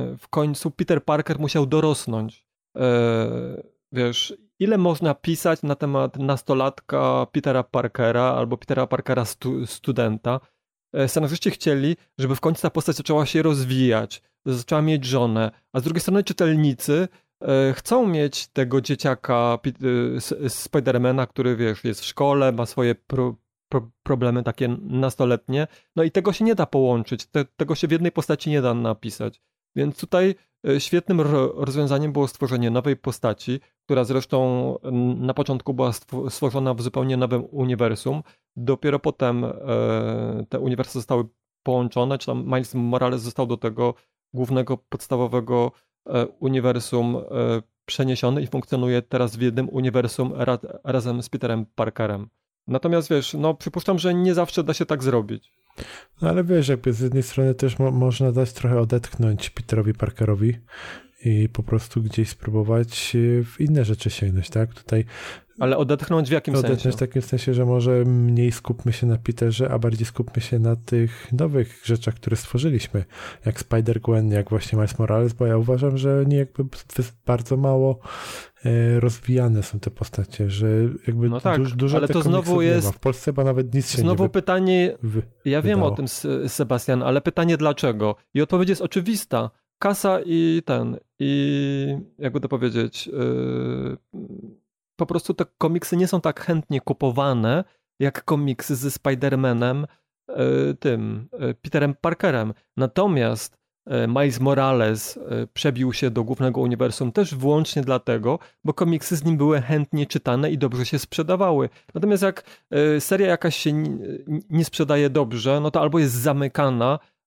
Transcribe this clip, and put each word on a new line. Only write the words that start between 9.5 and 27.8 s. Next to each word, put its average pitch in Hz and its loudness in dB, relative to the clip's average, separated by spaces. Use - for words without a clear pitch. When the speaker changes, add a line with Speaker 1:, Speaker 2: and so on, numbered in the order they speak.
Speaker 1:
studenta? 120 -2
E, 139 2
scenarzyści 156 0
chcieli, 143 0
żeby 135 0
w - -8
końcu 160 0
ta 170 0
postać 160 -2
zaczęła 151 2
się 160 0
rozwijać, 131 2
zaczęła 135 0
mieć 156 2
żonę, 117 0
a 135 -2
z 123 -2
drugiej 160 0
strony 196 2
czytelnicy, 156 2
e, 135 2
chcą 233 0
mieć 151 -2
tego 131 0
dzieciaka 120 0
Pit-, 127 -4
e, 123 0
S-, - -6
Spidermana, 127 0
który, 123 0
wiesz, 110 -2
jest 113 -4
w - -10
szkole, 139 2
ma 117 -2
swoje 120 0
pro-, 123 -4
pro-, 117 -2
problemy 123 0
takie 123 -2
nastoletnie, 131 0
no 165 4
i 165 0
tego 190 2
się 220 0
nie 226 4
da 175 0
połączyć, 123 0
te-, 147 -2
tego 151 -4
się 165 -2